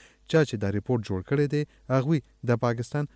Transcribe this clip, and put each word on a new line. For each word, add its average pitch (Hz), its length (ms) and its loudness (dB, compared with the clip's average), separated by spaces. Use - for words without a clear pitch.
چا 160 160 4
چې - 120 -2
دا 101 160 -2
ریپورت 110 320 0
جوړ 95 180 -4
کړی 143 260 0
دی، 147 160 -2
هغوی 135 300 2
د 120 200 0
پاکستان 123 520 -2